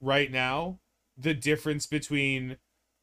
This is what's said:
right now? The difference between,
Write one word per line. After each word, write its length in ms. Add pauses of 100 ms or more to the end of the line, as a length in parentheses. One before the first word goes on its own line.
right 320
now? 460 (400)
The 160
difference 500
between, 720 (460)